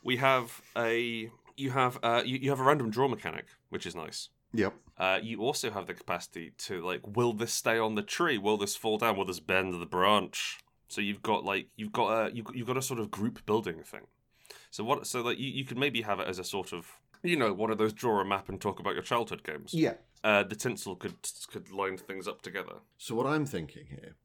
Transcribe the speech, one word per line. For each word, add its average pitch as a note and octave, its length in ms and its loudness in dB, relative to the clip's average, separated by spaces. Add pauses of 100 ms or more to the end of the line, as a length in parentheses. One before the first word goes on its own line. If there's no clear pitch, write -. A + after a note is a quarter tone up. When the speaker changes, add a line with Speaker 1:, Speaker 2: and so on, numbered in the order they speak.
Speaker 1:
We B2+ 140 0
have B2+ 440 2 (160)
a, A#2 540 0 (240)
you C3+ 160 -2
have, B2+ 320 4
uh, A#2 220 6
you, B2+ 120 -2
you C3 120 0
have C3+ 100 2
a C3 40 0
random C3+ 260 6
draw B2 180 4
mechanic, G#2 380 -4 (240)
which - 160 -6
is F2 100 -8
nice. D#2+ 320 -10 (260)
Speaker 2:
Yep. G2+ 200 2 (240)
Speaker 1:
Uh, F#2+ 260 2
you A2+ 180 -8
also B2+ 300 0
have G2 160 -6
the F#2 60 -6
capacity F2 640 -6
to, F#2 280 -6
like, G2+ 300 -4
will A#2+ 160 4
this A2+ 220 -2
stay A2+ 260 2
on A2 160 2
the G#2 60 0
tree? D3 360 2
Will G#2 200 4
this G2+ 180 -2
fall G#2+ 220 0
down? A2 180 4
Will F#2+ 80 0
this F2+ 160 -4
bend F#2 420 2
the F2 40 -6
branch? F#2+ 760 2 (300)
So - 100 -8
you've G2+ 240 -2
got, G#2+ 220 2
like, G2 220 0 (100)
you've G#2+ 160 -8
got A2+ 160 2 (180)
a, - 80 -6
you've, A2 180 -8
you've A#2+ 140 -6
got B2+ 100 0
a C3 40 -2
sort B2+ 180 -4
of G#2+ 100 -2
group A2 360 -4
building G2+ 380 0
thing. - 240 -16 (600)
So - 140 -6
what? B2+ 240 0
So, B2+ 140 -2
like, A#2 180 -2
you, C3+ 100 -4
you C3+ 140 -6
could B2 140 -8
maybe B2+ 240 0
have G#2 180 -2
it - 80 -2
as F#2 120 -4
a F2+ 40 -6
sort F#2 300 -6
of, E2+ 180 -10 (320)
you F3 140 2
know, A2+ 160 4
one G#2+ 180 0
of A2 60 0
those G#2+ 160 4
draw A2 260 2
a F#2+ 60 2
map G2 240 0
and F#2+ 100 -6
talk F#2+ 220 -2
about F2+ 140 -2
your - 80 -4
childhood A#2 420 -2
games. - 280 -10
Speaker 2:
Yeah. D#3 200 4 (320)
Speaker 1:
Uh, G#2 180 6
the G2+ 120 -4
tinsel G#2 420 -4
could, F2+ 180 -8 (340)
could F#2 220 -14
line F#2+ 260 -2
things F#2+ 300 -10
up - 140 -8
together. F#2 320 -8 (240)
Speaker 2:
So - 180 -6
what A#2+ 100 2
I'm D3 200 2
thinking C3+ 440 -8
here C#3 360 -16